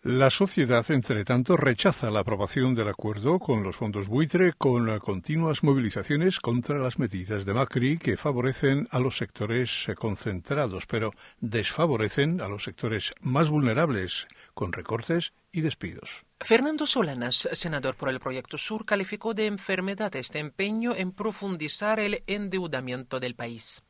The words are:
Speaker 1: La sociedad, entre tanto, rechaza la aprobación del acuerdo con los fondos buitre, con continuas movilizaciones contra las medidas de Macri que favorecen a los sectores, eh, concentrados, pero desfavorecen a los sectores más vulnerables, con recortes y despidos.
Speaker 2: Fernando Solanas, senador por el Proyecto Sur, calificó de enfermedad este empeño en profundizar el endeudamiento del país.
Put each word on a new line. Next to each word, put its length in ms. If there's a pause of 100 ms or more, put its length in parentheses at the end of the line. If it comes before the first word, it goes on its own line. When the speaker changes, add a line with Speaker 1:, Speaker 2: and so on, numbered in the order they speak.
Speaker 1:
La 300
sociedad, 580
entre 340
tanto, 320
rechaza 540
la 120
aprobación 520
del 140
acuerdo 500
con 240
los 140
fondos 320
buitre, 500
con 440
continuas 640
movilizaciones 760
contra 400
las 180
medidas 480
de 80
Macri 460
que 180
favorecen 720
a 100
los 180
sectores, 680
eh, 60
concentrados, 920
pero 240 (280)
desfavorecen 1040
a 60
los 160
sectores 580
más 280
vulnerables, 760 (300)
con 180
recortes 580 (200)
y 100
despidos. 640 (160)
Speaker 2:
Fernando 460
Solanas, 640
senador 460
por 120
el 100
Proyecto 380
Sur, 260
calificó 520
de 100
enfermedad 680
este 240
empeño 560
en 160
profundizar 880
el 260
endeudamiento 960
del 160
país. 540